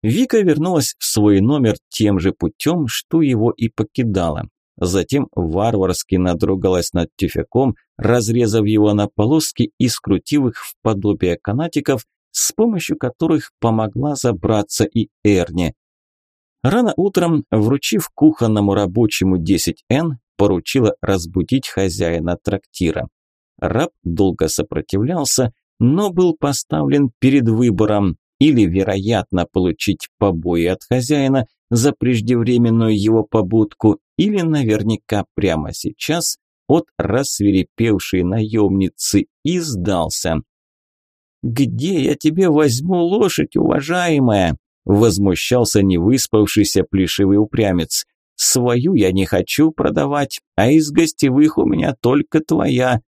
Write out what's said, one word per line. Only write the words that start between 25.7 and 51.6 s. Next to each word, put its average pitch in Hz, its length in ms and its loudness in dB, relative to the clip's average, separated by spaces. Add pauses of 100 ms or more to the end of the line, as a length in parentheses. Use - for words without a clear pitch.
но 170 320 2
был 175 260 2
поставлен 143 760 -2 (100)
перед 135 280 4
выбором – 107 680 0 (260)
или, 139 200 4
вероятно, 95 880 0
получить 90 580 -2 (100)
побои 85 480 0
от 92 220 -4
хозяина 135 580 0 (240)
за 120 220 2
преждевременную 117 1080 2
его 110 240 2
побудку, 107 760 0 (180)
или 202 240 0
наверняка 110 840 -2 (100)
прямо 80 380 -2
сейчас - 640 -6 (300)
от 160 180 2 (120)
рассвирепевшей 101 1200 -2
наёмницы, 98 1040 0 (180)
и 175 140 -2
сдался. 90 840 -4 (1000)
«Где 127 640 -2
я 147 100 0
тебе 165 360 0
возьму 151 520 2
лошадь, 190 540 0
уважаемая?» 139 1000 0 (280)
возмущался 101 1000 2
невыспавшийся 101 1000 2
плешивый 98 540 2
упрямец. 101 680 -2 (300)
«Свою 123 600 0
я 98 180 2
не 95 140 0
хочу 143 440 0
продавать, 143 720 -2 (160)
а 113 140 2
из 156 200 4
гостевых 151 680 2
у - 60 2